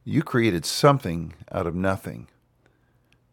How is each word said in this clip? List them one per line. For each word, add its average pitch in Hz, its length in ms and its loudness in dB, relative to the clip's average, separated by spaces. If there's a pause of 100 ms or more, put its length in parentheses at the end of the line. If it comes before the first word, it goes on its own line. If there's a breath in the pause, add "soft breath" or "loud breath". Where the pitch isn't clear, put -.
you 143 180 0
created 107 420 2
something 85 680 2 (180)
out 92 160 -2
of 82 80 -4
nothing. 92 540 -4 (1040)